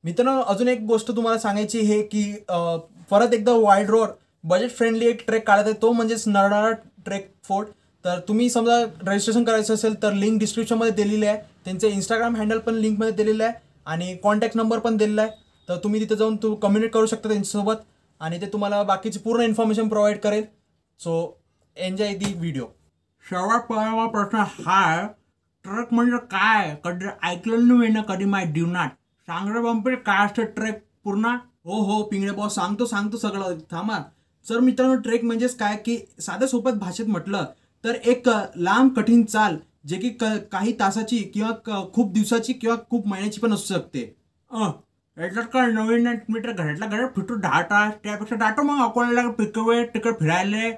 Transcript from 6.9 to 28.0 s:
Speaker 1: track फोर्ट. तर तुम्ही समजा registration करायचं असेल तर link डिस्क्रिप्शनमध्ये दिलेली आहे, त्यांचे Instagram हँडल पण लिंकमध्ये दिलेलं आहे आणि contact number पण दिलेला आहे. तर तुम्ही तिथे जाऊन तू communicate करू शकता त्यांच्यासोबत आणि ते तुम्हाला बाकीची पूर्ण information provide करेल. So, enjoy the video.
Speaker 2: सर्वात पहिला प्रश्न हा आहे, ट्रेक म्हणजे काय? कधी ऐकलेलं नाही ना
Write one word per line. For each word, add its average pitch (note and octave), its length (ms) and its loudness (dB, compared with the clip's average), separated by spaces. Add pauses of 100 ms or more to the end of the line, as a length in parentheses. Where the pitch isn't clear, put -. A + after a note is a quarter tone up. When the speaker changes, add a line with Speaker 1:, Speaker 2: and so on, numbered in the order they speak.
Speaker 1:
track G3 280 -10 (100)
फोर्ट. G3 240 -4 (380)
तर F3+ 220 -2
तुम्ही A#3 220 2
समजा A#3 320 2 (260)
registration G3+ 360 0
करायचं A3 300 2
असेल G#3+ 300 -2
तर G3+ 100 2
link G#3 260 2
डिस्क्रिप्शनमध्ये A3 640 0
दिलेली G#3+ 220 2
आहे, G#3 120 2 (280)
त्यांचे F#3+ 240 0
Instagram A3+ 460 0
हँडल A3 240 0
पण A3+ 140 -2
लिंकमध्ये A3 400 0
दिलेलं A3 300 2
आहे A#3 100 0 (320)
आणि F3 380 -6
contact G#3+ 340 2
number A3+ 220 2
पण A3+ 180 0
दिलेला G#3+ 240 2
आहे. A3 100 0 (380)
तर F3+ 140 -2
तुम्ही G#3 160 0
तिथे G#3+ 160 0
जाऊन A3 200 2
तू G#3+ 200 0
communicate G#3+ 380 2
करू A3 120 6
शकता A3 240 -4
त्यांच्यासोबत G#3 460 0 (440)
आणि E3+ 220 -6
ते G3+ 40 -6
तुम्हाला G3+ 380 -2
बाकीची G3+ 360 -2
पूर्ण A#3 220 0
information A3 460 2
provide G#3 300 2
करेल. G#3 260 0 (640)
So, E3 40 -4 (760)
enjoy G3+ 240 -2
the G3 280 -4
video. C3+ 240 -4 (640)
Speaker 2:
सर्वात G3 300 0
पहिला A3 480 -2
प्रश्न G#3 300 -2
हा F#3+ 460 2
आहे, F3 240 0 (560)
ट्रेक A3 280 -6
म्हणजे A#3+ 260 4
काय? G3 680 0
कधी F3+ 220 -6 (180)
ऐकलेलं A3+ 560 4
नाही A3+ 120 4
ना A3 100 2